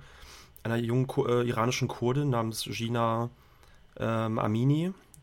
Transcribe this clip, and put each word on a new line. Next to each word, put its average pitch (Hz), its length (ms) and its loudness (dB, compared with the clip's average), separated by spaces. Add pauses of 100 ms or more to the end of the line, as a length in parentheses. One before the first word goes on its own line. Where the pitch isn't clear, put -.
(640)
einer 117 140 -2
jungen 120 300 0
Ku-, 135 180 0
äh, 120 240 2
iranischen 117 400 0
Kurdin 131 400 0
namens 113 360 -2
Gina, 117 640 0 (680)
ähm, 113 400 0
Amini. 139 540 2 (300)